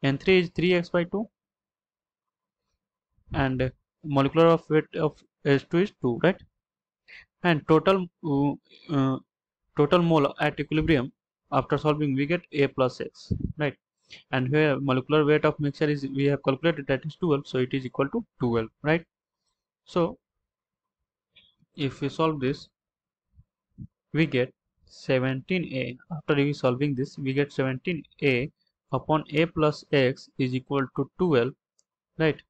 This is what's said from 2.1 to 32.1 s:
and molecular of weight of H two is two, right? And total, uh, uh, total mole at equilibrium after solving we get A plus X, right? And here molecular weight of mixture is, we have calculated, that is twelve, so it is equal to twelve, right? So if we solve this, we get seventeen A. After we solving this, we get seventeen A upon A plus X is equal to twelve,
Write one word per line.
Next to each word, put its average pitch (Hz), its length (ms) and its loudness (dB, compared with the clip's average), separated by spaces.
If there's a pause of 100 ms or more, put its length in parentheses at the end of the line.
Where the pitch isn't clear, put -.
and 131 380 -2 (320)
molecular 147 440 4
of 165 220 2
weight 156 260 0
of 156 220 -2 (280)
H 139 240 2
two 170 100 0
is 202 120 0 (100)
two, 120 220 -2
right? 185 160 2 (1040)
And 165 240 0
total, 175 400 2 (160)
uh, 143 300 0 (420)
uh, 135 220 0 (580)
total 151 260 4
mole 160 380 2
at 151 200 -2
equilibrium 151 520 0 (400)
after 139 260 0
solving 147 380 0
we 143 120 -2
get 175 140 -2 (100)
A 143 160 0
plus 127 340 -2
X, - 320 -8 (240)
right? 147 180 -2 (560)
And 131 160 -2
here 147 320 2
molecular 139 460 0
weight 151 180 2
of 151 160 0
mixture 147 300 -2
is, 147 160 -4 (100)
we 139 100 0
have 143 180 0
calculated, 143 420 -2
that 135 180 -2
is 151 120 -10
twelve, 143 320 -2
so - 100 -4
it 127 160 -2
is 135 100 -4
equal 139 260 -4
to 233 140 -6 (160)
twelve, 117 300 -2 (140)
right? 165 200 0 (840)
So - 320 -2 (1600)
if 135 240 -6
we 143 80 -4
solve 156 320 -2
this, 131 300 -4 (1400)
we 156 120 2
get 131 280 -2 (320)
seventeen 135 880 -2
A. 127 240 -6 (180)
After 151 200 -2
we 143 180 2
solving 135 420 0
this, 131 220 -6
we 135 160 -6
get 139 180 -2
seventeen 135 520 -4 (180)
A 135 300 0 (420)
upon 151 380 0
A 151 160 2
plus 156 440 -2
X 139 460 0
is 127 160 -2
equal 135 320 -2 (100)
to 135 220 -4
twelve, 143 360 2 (640)